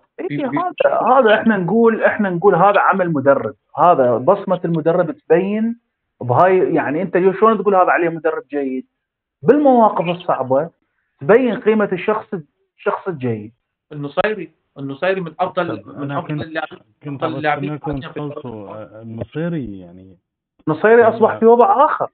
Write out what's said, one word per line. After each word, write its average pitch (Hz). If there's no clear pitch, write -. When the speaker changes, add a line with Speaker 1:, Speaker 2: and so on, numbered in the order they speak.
Speaker 1:
إي، 330
Speaker 2:
بي-، -
بي-، 277
Speaker 1:
هذا، 143
هذا 220
إحنا 220
نقول، 214
إحنا 202
نقول 180
هذا 190
عمل 175
مدرب. 135
هذا 135
بصمة 180
المدرب 165
تبين 214
بهاي، 165
يعني 143
أنت 190
اليوم 185
شلون 220
تقول 196
هذا 180
عليه 165
مدرب 160
جيد؟ 131
بالمواقف 240
الصعبة 147
تبين 214
قيمة 214
الشخص، 214
الشخص -
الجيد. 117
Speaker 2:
النصيري، 165
النصيري 160
من 165
أفضل، 165
Speaker 3:
طب -
Speaker 2:
من 139
Speaker 3:
أنا 143
Speaker 2:
أفضل -
Speaker 3:
كنت، 151
Speaker 2:
اللاعبين، 160
Speaker 3:
كنت 143
Speaker 2:
أفضل 160
اللاعبين 147
Speaker 3:
أستناكم 147
Speaker 2:
في 160
الدوري 147
Speaker 3:
تخلصوا، 123
Speaker 2:
السعودي. 104
Speaker 3:
آه، 110
النصيري 113
يعني 92
Speaker 1:
النصيري 214
Speaker 3:
يعني 220
Speaker 1:
أصبح -
في 226
وضع 233
آخر. -